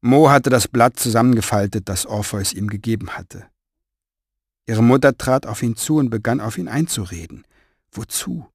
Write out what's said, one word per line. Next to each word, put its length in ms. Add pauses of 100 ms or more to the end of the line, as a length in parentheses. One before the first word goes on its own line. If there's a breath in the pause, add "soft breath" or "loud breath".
Mo 240
hatte 200
das 180
Blatt 320
zusammengefaltet, 880
das 180
Orpheus 460
ihm 180
gegeben 420
hatte. 380 (1160)
Ihre 160
Mutter 340
trat 280
auf 180
ihn 140
zu 180
und 140
begann, 320
auf 160
ihn 100
einzureden. 800 (420)
Wozu? 640